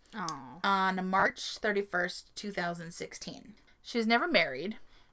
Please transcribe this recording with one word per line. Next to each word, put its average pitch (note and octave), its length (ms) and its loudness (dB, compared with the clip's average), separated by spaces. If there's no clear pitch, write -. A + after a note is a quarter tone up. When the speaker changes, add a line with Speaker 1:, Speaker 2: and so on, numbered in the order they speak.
Speaker 1:
Oh. D3+ 480 -6
Speaker 2:
on F#3+ 440 2
March - 520 0
thirty-first, G3 760 -2
two G3+ 160 -8
thousand F3 400 -4
sixteen. - 640 -10
She - 160 -2
was A3 80 2
never A#3+ 200 6
married E3+ 500 2